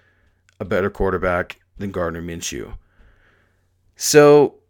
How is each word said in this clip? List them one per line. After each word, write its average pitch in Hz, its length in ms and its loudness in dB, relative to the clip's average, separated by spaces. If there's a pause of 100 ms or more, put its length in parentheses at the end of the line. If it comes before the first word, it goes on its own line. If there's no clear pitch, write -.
(600)
a 104 60 -10
better 101 260 -2
quarterback 92 680 -4 (180)
than 98 140 -10
Gardner 85 300 -6
Minshew. 85 560 -12 (1160)
So, 147 640 4 (120)